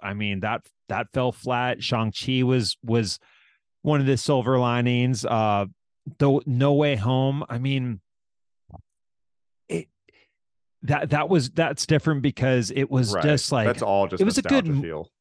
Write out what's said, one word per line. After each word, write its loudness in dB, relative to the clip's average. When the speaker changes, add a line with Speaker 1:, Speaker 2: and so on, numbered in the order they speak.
Speaker 1:
I -6
mean, -4
that, -4
that -6
fell 0
flat. -4
Shang-Chi -2
was, 0
was 0
one 0
of 0
the 2
silver 2
linings. 0
Uh, 0
the 4
No 2
Way 2
Home. 0
I -6
mean, -4
it, -6
that, 0
that 0
was, 2
that's -2
different 2
because 0
it -2
was 0
Speaker 2:
Right. 0
Speaker 1:
just, 2
like, 2
Speaker 2:
That's 0
all 2
just -4
Speaker 1:
it 4
was 0
a -2
good 2
Speaker 2:
nostalgia 0
Speaker 1:
m-, -2
Speaker 2:
feel. -8